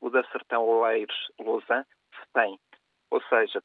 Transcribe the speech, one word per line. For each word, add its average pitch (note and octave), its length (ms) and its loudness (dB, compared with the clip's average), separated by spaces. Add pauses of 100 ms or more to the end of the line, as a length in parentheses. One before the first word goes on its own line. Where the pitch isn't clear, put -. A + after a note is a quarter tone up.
o B2+ 80 -6
da B2 220 2
Sertão A#2 340 -2
Oeiros A2+ 720 0
Lausanne, A#2 460 -2 (480)
cem. G2+ 260 0 (500)
Ou - 140 2
seja, A2 420 2